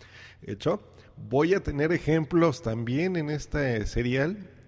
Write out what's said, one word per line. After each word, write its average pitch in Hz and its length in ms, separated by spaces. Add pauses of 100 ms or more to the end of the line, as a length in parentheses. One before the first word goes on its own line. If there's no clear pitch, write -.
(420)
¿Hecho? 151 400 (480)
Voy 151 240
a 196 80
tener 147 300
ejemplos 160 720
también 123 540
en 151 120
este 135 560
serial 135 640 (180)